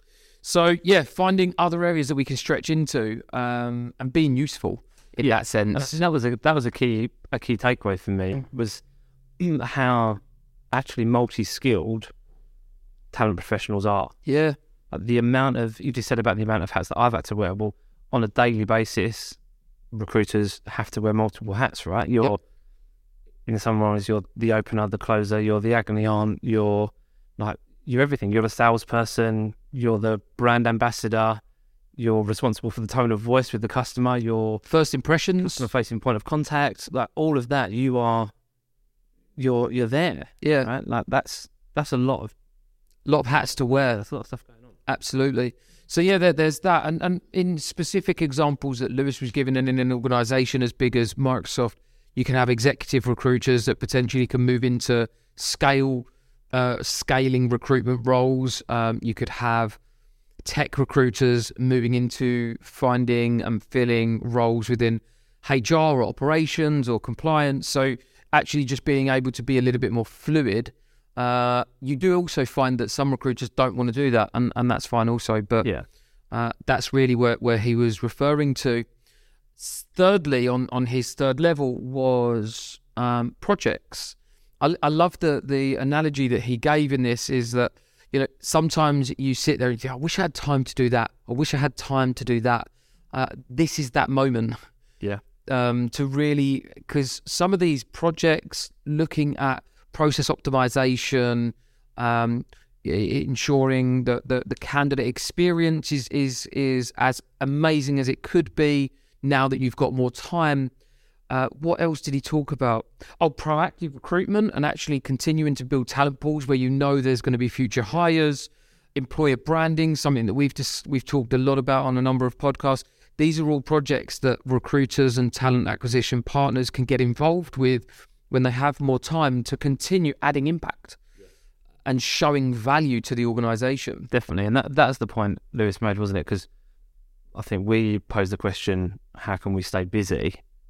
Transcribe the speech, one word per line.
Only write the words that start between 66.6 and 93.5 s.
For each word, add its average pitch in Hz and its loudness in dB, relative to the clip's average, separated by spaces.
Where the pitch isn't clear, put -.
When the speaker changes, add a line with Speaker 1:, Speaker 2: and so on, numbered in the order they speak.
Speaker 1:
or 113 2
compliance. 143 -2
So 135 0
actually 147 2
just 127 -4
being 135 2
able 131 0
to 123 -10
be 131 0
a - 4
little 123 2
bit 110 -2
more 117 -2
fluid. 123 0
Uh, 123 0
you 135 -4
do 180 2
also 175 0
find 127 0
that 110 -4
some 139 0
recruiters 127 -4
don't 131 0
wanna 123 0
do 139 0
that, 113 4
and, 120 0
and 123 2
that's - -2
fine 113 0
also. 113 0
But 110 0
Speaker 2:
Yeah. 82 -2
Speaker 1:
uh, 117 -2
that's 127 0
really 131 4
where, 120 2
where 117 0
he 117 0
was 117 0
referring 143 0
to. 120 0
S-, - -14
thirdly, 151 4
on, 127 0
on 127 0
his 123 -4
third 135 0
level 147 0
was, 123 -2
um, 120 -2
projects. - -4
I, 151 2
I 147 2
love 165 2
the, 151 2
the 135 0
analogy 143 0
that 120 0
he 120 -2
gave 147 2
in 131 2
this 117 -2
is 120 -2
that, 123 0
you 139 2
know, 135 2
sometimes 151 2
you 135 -2
sit - 0
there 127 0
and 120 -2
you 131 -8
think, 131 -8
"I 127 -10
wish 156 -4
I 190 2
had 170 -2
time 135 0
to - -12
do 127 2
that. 120 0
I 117 -4
wish 143 -2
I 139 0
had 139 0
time 131 0
to - -10
do 117 0
that." 120 0
Uh, 131 -2
this 147 0